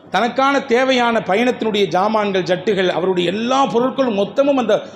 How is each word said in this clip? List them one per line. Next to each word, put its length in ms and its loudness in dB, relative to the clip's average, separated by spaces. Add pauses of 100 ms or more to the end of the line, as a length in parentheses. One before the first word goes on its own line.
(100)
தனக்கான 500 0
தேவையான 580 2
பயணத்தினுடைய 680 0
ஜாமான்கள், 540 0
ஜட்டுகள், 460 0
அவருடைய 420 0
எல்லா 360 0
பொருட்களும் 520 0
மொத்தமும் 420 0
அந்த 140 0 (220)